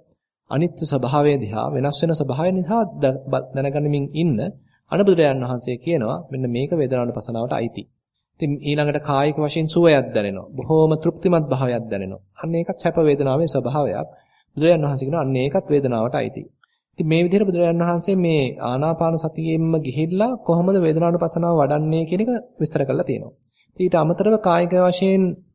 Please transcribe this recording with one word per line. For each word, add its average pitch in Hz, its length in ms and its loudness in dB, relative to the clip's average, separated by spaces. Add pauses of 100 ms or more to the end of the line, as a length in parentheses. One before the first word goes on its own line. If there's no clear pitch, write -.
(500)
අනිත්‍ය 170 340 -2
ස්වභාවය 143 520 2
දිහා, 110 340 -4
වෙනස් 143 280 -2
වෙන 165 140 0
ස්වභාවය 156 400 -2
දිහා 185 300 0 (100)
ද-, 139 300 0
බ-, 135 280 -4
දැනගනිමින් 143 600 -2
ඉන්න 151 280 0 (540)
අනුබුදුරයන් 165 480 4
වහන්සේ 123 360 -4
කියනවා 139 400 -2 (100)
මෙන්න 131 220 -6
මේක 127 240 -2
වේදනානුපසනාවට 120 840 -2
අයිති. 113 300 -4 (560)
ඉතින් 147 180 -2
ඊළඟට 147 420 0
කායික 147 360 0
වශයෙන් 151 300 -2
සුවයක් 156 420 4
දැනෙනවා. 101 400 -2
බොහෝම 156 440 2
තෘප්තිමත් 160 540 0
භාවයක් 127 380 -2
දැනෙනවා. 98 360 -6 (140)
අන්න 165 200 -6
ඒකත් 170 240 -4
සැප - 200 -2
වේදනාවේ 147 500 2
ස්වභාවයක්. 127 600 -2 (480)
බුදුරජාණන් 160 280 4
වහන්සේ 135 220 -2
කියනවා 160 160 -2
අන්න 131 140 0
ඒකත් 139 300 0
වේදනාවට 131 500 0
අයිති. 110 260 -6 (560)
ඉතින් 165 80 -2
මේ 160 160 2
විදිහට 196 240 2
බුදුරජාණන් 170 360 2
වහන්සේ 175 340 0
මේ 165 260 2 (160)
ආනාපාන 160 580 0
සතියෙන්ම 160 640 -2
ගිහිල්ලා 160 600 -2
කොහොමද 175 400 2
වේදනානුපසනාව 170 800 0
වඩන්නේ 156 480 2
කියන 175 160 -2
එක 226 100 0 (240)
විස්තර - 280 -2
කරලා 135 240 0
තියෙනවා. 110 260 -6 (440)
ඊට 180 180 0
අමතරව 180 440 2
කායික 175 400 2
වශයෙන් 190 440 4 (320)